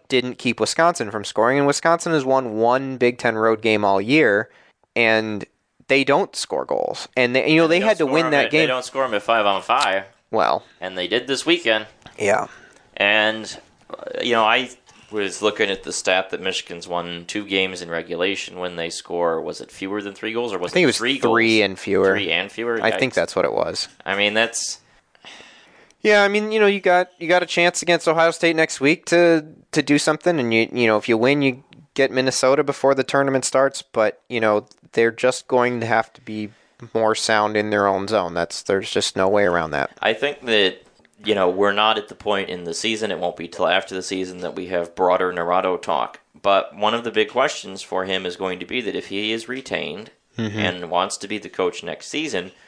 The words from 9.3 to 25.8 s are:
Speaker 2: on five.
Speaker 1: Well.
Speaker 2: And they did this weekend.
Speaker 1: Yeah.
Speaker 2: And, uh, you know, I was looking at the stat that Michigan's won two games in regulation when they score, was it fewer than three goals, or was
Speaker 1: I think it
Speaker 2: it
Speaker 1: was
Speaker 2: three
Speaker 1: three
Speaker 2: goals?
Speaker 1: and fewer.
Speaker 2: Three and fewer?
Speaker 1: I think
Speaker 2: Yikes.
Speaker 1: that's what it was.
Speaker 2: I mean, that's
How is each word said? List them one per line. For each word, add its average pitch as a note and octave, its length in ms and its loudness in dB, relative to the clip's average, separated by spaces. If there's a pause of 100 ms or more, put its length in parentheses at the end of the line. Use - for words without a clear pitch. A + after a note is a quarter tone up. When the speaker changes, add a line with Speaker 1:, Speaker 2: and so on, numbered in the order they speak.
Speaker 2:
on G2 160 2
five. G#2+ 420 0 (280)
Speaker 1:
Well. E2 320 2 (160)
Speaker 2:
And F#2 180 -10
they F2+ 80 -4
did A#2 220 -2
this C3 180 -4
weekend. A2+ 400 0 (320)
Speaker 1:
Yeah. G#2 300 -2 (480)
Speaker 2:
And, G#2+ 600 0 (320)
uh, - 340 -10
you A#2+ 100 0
know, A2+ 120 4
I A#2+ 260 2 (420)
was G2 280 -4
looking G#2 300 0
at F#2+ 140 -6
the E2 80 -8
stat - 380 0
that - 100 -6
Michigan's F2+ 480 -8
won F2 380 -6
two G#2 200 -8
games F#2+ 340 -2
in F2 80 -12
regulation F2 720 -4
when F2+ 160 -8
they E2+ 160 -6
score, E2+ 500 -4
was E2 200 -10
it - 100 -18
fewer G2 320 -8
than G2 120 -10
three A2 180 -8
goals, A#2 200 -4
or F#2+ 60 -4
was F2 140 -6
Speaker 1:
I - 20 -2
think F3+ 80 2
it - 20 4
Speaker 2:
it - 40 4
Speaker 1:
was A2+ 100 2
Speaker 2:
three B2+ 220 -2
Speaker 1:
three A2+ 400 4
Speaker 2:
goals? G2+ 40 4
Speaker 1:
and F#2+ 140 -4
fewer. G2 380 2
Speaker 2:
Three F#2 160 -2
and F#2 180 -2
fewer? A2+ 320 -4
Speaker 1:
I A2 160 2
think B2+ 140 0
Speaker 2:
Yikes. - 40 -2
Speaker 1:
that's E2 200 -2
what F#2 80 2
it A1 100 0
was. - 320 -4 (180)
Speaker 2:
I G2 120 -2
mean, G#2 180 2
that's - 460 -4 (1200)